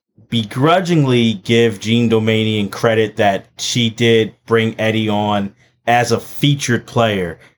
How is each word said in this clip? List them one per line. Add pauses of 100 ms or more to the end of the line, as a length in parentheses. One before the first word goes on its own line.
(300)
begrudgingly
give
Jean
Doumanian
credit
that (140)
she
did (120)
bring
Eddie
on (320)
as
a
featured
player, (200)